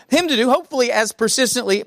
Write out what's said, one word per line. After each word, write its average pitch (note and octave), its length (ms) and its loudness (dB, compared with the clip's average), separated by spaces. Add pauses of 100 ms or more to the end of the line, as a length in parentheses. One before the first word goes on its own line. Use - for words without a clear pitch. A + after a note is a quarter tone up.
him E4+ 180 2
to D4 80 0
do, A#3+ 160 2
hopefully C4+ 400 0
as G#3+ 220 -2
persistently, A3 680 0
uh, - 60 -12